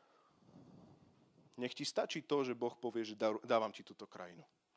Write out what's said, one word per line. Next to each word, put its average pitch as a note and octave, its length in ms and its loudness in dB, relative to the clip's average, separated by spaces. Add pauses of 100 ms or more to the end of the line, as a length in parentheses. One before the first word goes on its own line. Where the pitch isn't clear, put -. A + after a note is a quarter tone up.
(1600)
Nech B2 160 -4
ti - 80 -8
stačí E3+ 400 0
to, C#3+ 240 2
že B2 80 -2
Boh A#2+ 240 -2
povie, A#2 240 0
že G#2+ 160 -6
dar-, G#2+ 240 2
dávam A2+ 320 4
ti - 80 -12
túto - 240 -14
krajinu. F2+ 380 -14 (320)